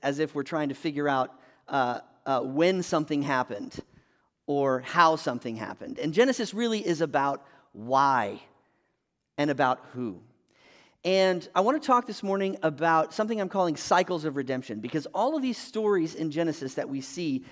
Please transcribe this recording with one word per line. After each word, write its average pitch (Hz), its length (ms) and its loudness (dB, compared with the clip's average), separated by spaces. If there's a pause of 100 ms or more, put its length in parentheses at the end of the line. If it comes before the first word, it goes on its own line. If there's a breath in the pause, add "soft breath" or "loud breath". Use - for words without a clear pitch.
as 143 180 -2
if 156 140 -2
we're 143 100 -2
trying 151 260 -2
to 135 60 -6
figure 147 340 -2
out, 131 240 0 (340 soft breath)
uh, 127 320 0 (260)
uh, 131 140 2
when 165 440 2
something 151 380 0
happened 127 560 -2 (680 soft breath)
or 139 320 0
how 160 380 6
something 120 400 -4
happened. - 420 -10
And 147 140 -4
Genesis 240 400 2
really 220 340 -2
is 160 140 0
about 143 440 0 (280 soft breath)
why 120 640 2 (1000)
and 147 140 2
about 131 300 0 (100)
who. 110 300 -8 (840 soft breath)
And 190 500 2
I 175 60 0
want 262 220 2
to - 40 -12
talk 247 220 2
this 208 160 -12
morning 196 400 0
about 156 500 2
something 214 280 -2
I'm 185 80 -4
calling 180 260 2
cycles 180 480 2
of 143 140 -4
redemption, 127 420 -4
because 127 280 -4
all 262 280 0
of 294 60 -2
these 254 160 -2
stories 196 580 0
in 160 160 -4
Genesis 147 440 -2
that 147 120 -4
we 139 140 -6
see, 139 500 -4